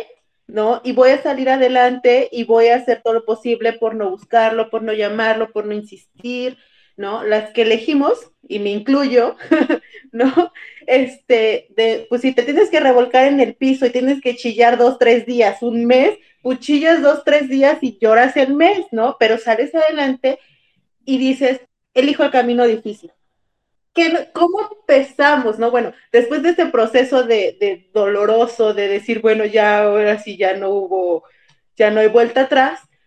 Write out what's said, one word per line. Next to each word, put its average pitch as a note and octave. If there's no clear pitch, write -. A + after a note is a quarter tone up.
¿no? G#3+
Y B3+
voy B3+
a C#4
salir C4
adelante B3+
y A#3
voy A3+
a A#3+
hacer B3
todo A3+
lo A3+
posible A3+
por A3+
no G#3
buscarlo, A3+
por A3
no A3
llamarlo, A3
por G#3
no G#3
insistir", A#3+
¿no? G3+
Las G#3+
que A#3
elegimos, C#4
y G#3
me G3+
incluyo, B3
<laughs> -
¿no? C4+
Este, B3
de, A3+
pues, A#3+
si C4
te A#3+
tienes D4
que D#4
revolcar B3+
en C#4
el A3+
piso C4
y A#3+
tienes C4
que B3
chillar A#3
dos, B3
tres A#3
días, A#3
un A#3
mes, C4
pues, B3+
chillas D4+
dos, D4
tres C#4+
días C4+
y B3
lloras A#3
el C#4
mes, F4
¿no? A3+
Pero A3+
sales A#3
adelante D4
y C4
dices, C4
"Elijo C#4+
el C#4
camino A#3+
difícil". A3
¿Qué, E4
cómo F4
empezamos, C4+
no? A#3
Bueno, A#3
después B3
de E4+
este E4+
proceso B3
de, G#3+
de G3
doloroso, G#3+
de G3+
decir, G3+
"Bueno, A3
ya, G#3
ahora G#3
sí, G#3
ya F#3+
no G3
hubo, F#3
ya G#3+
no G#3+
hay G#3+
vuelta A#3
atrás", C4+